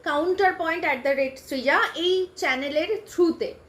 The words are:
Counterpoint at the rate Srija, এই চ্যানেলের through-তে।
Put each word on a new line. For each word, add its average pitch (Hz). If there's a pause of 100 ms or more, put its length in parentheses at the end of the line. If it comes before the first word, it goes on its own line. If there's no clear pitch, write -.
Counterpoint 339
at 247
the 277
rate 262
Srija, 277 (260)
এই 370 (260)
চ্যানেলের 294 (200)
through-তে। 339 (180)